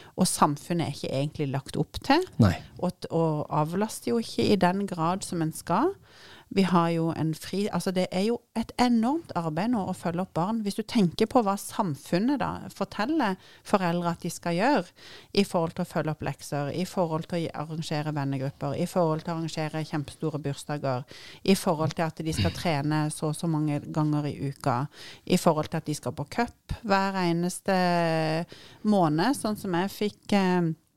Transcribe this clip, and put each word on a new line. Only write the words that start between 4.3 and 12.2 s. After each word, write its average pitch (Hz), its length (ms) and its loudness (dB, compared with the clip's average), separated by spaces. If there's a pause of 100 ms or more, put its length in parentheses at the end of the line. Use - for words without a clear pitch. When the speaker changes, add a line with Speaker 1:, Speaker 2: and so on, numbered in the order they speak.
Speaker 1:
i 208 40 6
den 190 320 2
grad 175 360 -2
som 170 200 -2
en 160 100 0
skal. 254 400 0 (560)
Vi 196 140 2
har 175 280 4
jo 165 200 2
en 160 220 0
fri, 202 340 -4
altså 180 260 -2
det 185 160 0
er 185 180 -2
jo 233 120 0 (160)
et 226 240 -4
enormt 247 560 2
arbeid 170 360 -2
nå 196 180 0
å 185 40 -2
følge 170 280 -2
opp - 120 -6
barn. 214 300 0
Hvis 202 120 -2
du 220 80 -2
tenker 214 440 2
på 247 160 4
hva 196 140 0
samfunnet 208 800 -2